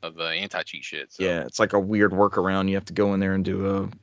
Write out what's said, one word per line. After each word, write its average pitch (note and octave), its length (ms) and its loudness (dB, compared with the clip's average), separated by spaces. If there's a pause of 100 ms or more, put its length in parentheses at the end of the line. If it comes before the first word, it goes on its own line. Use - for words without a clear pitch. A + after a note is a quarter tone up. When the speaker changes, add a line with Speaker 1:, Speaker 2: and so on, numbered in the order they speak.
Speaker 1:
of E2 120 -10
the E2 100 -6
anti-cheat E2 580 -6
shit, - 300 -12
so. F#2+ 100 -6
Speaker 2:
Yeah, F2 220 0
it's - 140 -10
like A2 140 2
a G2+ 60 6
weird G2+ 320 2
workaround. F#2+ 580 2
You F#2+ 60 0
have G2 100 -4
to - 80 -14
go G2+ 200 2
in F#2+ 60 0
there F#2+ 140 2
and F#2+ 120 0
do F#2+ 300 -2
a G2 140 -4 (140)